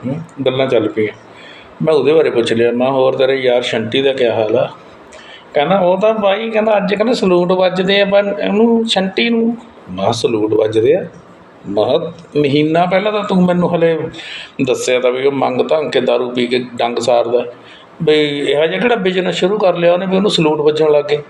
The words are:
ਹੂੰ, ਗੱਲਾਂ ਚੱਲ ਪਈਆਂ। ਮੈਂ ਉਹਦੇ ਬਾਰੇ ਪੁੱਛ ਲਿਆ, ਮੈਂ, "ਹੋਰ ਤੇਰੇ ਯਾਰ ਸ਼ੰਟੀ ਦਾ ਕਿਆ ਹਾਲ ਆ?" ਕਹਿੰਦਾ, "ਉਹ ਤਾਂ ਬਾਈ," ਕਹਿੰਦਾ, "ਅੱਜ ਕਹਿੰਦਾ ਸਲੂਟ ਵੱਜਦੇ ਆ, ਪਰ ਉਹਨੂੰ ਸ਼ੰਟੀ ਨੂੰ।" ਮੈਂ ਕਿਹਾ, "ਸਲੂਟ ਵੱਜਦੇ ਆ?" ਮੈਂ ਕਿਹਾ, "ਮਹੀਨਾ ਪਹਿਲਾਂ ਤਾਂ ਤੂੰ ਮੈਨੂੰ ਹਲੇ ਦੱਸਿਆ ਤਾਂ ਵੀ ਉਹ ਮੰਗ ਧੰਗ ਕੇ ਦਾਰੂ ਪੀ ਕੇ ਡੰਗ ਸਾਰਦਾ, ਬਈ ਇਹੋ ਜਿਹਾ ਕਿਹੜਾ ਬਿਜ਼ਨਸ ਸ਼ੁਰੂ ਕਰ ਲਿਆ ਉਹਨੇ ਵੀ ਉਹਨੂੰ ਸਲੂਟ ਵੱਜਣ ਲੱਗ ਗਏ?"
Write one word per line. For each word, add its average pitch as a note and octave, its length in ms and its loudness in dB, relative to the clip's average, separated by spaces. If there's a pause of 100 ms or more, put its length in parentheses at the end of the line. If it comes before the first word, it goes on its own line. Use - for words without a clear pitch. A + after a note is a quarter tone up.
ਹੂੰ, C#3 80 -6 (320)
ਗੱਲਾਂ C3 200 0
ਚੱਲ A#2+ 220 0
ਪਈਆਂ। G#2+ 260 -4 (680)
ਮੈਂ D#3+ 120 2
ਉਹਦੇ C#3 180 2
ਬਾਰੇ D3 180 2
ਪੁੱਛ A#2 220 -2
ਲਿਆ, A#2 200 2
ਮੈਂ, B2 180 0
"ਹੋਰ C3 260 0
ਤੇਰੇ C3+ 200 0
ਯਾਰ B2 260 0
ਸ਼ੰਟੀ A#2+ 400 -2
ਦਾ C3+ 100 2
ਕਿਆ A#2+ 220 0
ਹਾਲ A2 220 0
ਆ?" C3+ 120 0 (880)
ਕਹਿੰਦਾ, E3 240 2
"ਉਹ F#3 200 2
ਤਾਂ G#3+ 160 2
ਬਾਈ," G3+ 360 0
ਕਹਿੰਦਾ, G#3+ 260 0
"ਅੱਜ G3 180 0
ਕਹਿੰਦਾ A3+ 180 0
ਸਲੂਟ F3+ 400 2
ਵੱਜਦੇ F#3 480 2
ਆ, G3+ 40 4
ਪਰ G3+ 300 2 (140)
ਉਹਨੂੰ A3+ 380 2
ਸ਼ੰਟੀ G3 420 -2
ਨੂੰ।" A#3 280 0 (340)
ਮੈਂ F2+ 60 -12
ਕਿਹਾ, G2 160 -2
"ਸਲੂਟ A2 420 -2
ਵੱਜਦੇ A2 400 2
ਆ?" F#3+ 100 -2 (640)
ਮੈਂ G#2 160 -2
ਕਿਹਾ, E3 280 -2 (240)
"ਮਹੀਨਾ D3+ 500 2
ਪਹਿਲਾਂ F#3+ 260 -2
ਤਾਂ G#3 120 -4
ਤੂੰ F#3 200 2
ਮੈਨੂੰ F3 300 0
ਹਲੇ E3 240 2 (680)
ਦੱਸਿਆ B2 340 0
ਤਾਂ B2+ 120 2
ਵੀ C3 140 -2
ਉਹ C#3 60 2
ਮੰਗ B2+ 360 -2
ਧੰਗ D#3 220 0
ਕੇ C3 100 0
ਦਾਰੂ B2 300 0
ਪੀ B2 160 -2
ਕੇ B2 120 -2 (180)
ਡੰਗ A#2+ 220 -2
ਸਾਰਦਾ, A#2+ 460 2 (580)
ਬਈ D3+ 360 0
ਇਹੋ C#3+ 280 0
ਜਿਹਾ F#3 140 -4
ਕਿਹੜਾ A#3+ 160 2
ਬਿਜ਼ਨਸ F#3 380 -2
ਸ਼ੁਰੂ G3+ 240 0
ਕਰ F#3 180 2
ਲਿਆ E3+ 160 2
ਉਹਨੇ F#3 140 0
ਵੀ F#3 100 0
ਉਹਨੂੰ G3 140 2
ਸਲੂਟ D3+ 300 2
ਵੱਜਣ D3+ 300 2
ਲੱਗ D3 140 2
ਗਏ?" D3 260 -2